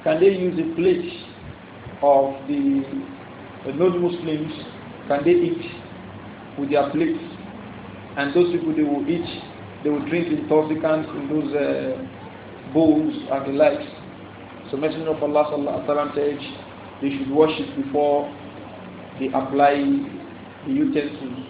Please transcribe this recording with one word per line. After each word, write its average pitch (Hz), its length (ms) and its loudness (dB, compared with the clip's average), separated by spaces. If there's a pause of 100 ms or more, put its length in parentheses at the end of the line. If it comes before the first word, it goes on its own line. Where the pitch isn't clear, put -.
can 160 160 2
they 196 160 8
use 175 240 0
a - 160 0
plate - 380 2 (880)
of 139 320 6 (120)
the, 139 360 2 (800)
the 135 80 -6
non-Muslims, 160 760 2 (560)
can 143 160 2
they 165 80 6
eat - 400 2 (880)
with 139 120 -2
their 143 200 4
plates? 160 320 2 (960)
And 143 180 0
those 175 160 6
people, 160 240 0
they 151 80 4
will 143 260 0
eat, 170 160 2 (580)
they 147 60 2
will 147 200 0
drink 170 180 0
intoxicants 156 880 2
in 139 140 -6
those, 143 260 0
uh, 135 500 -2 (680)
bowls 156 400 6 (180)
and 135 160 0
the 139 100 -2
likes. 147 280 6 (840)
So 139 60 -4
Messenger 156 340 -2
of 151 120 0
Allah 147 280 4
sallallahu 143 340 -2
alaihi - 20 -4
wasallam 147 280 0
said 143 240 0 (640)
they 139 160 2
should 135 140 -4
wash 156 280 6
it 139 220 -4
before 143 480 2 (920)
they 135 80 -2
apply 135 480 4 (920)
the 135 60 -2
utensils. 135 760 0